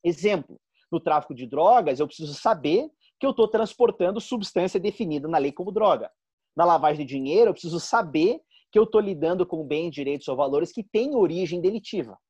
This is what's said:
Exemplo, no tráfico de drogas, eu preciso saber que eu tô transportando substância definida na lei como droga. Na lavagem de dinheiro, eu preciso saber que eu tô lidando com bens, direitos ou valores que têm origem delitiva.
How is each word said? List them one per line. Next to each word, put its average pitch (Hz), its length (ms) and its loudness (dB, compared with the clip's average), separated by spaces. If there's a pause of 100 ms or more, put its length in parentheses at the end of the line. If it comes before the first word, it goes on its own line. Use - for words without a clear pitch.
Exemplo, 170 580 -2 (320)
no 160 80 -2
tráfico 147 340 -2
de 123 120 -12
drogas, 151 520 4
eu 147 80 0
preciso 147 280 -14
saber 190 540 0 (300)
que 277 80 -2
eu 269 60 2
tô 214 160 4
transportando 214 720 0
substância 190 580 -4
definida 156 480 -4
na 165 120 0
lei 143 120 0
como 185 220 -10
droga. 180 360 2 (460)
Na 160 100 2
lavagem 151 400 2
de 131 100 -10
dinheiro, 160 360 4
eu - 20 -2
preciso 170 280 -6
saber 196 600 0 (300)
que - 80 4
eu 147 80 6
tô 214 140 2
lidando 175 440 -2
com 160 220 -6
bens, 156 240 -4
direitos 143 380 -6
ou 131 80 -4
valores 139 340 0
que 220 140 -10
têm 262 320 -2
origem 175 440 0
delitiva. 175 560 -4 (140)